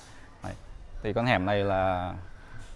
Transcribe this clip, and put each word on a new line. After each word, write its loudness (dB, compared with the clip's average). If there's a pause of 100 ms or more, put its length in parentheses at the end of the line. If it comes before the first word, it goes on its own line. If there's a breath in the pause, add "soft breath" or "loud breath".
(440 loud breath)
Đấy. -6 (500)
Thì 0
con 4
hẻm 6
này 4
là, 2 (640 loud breath)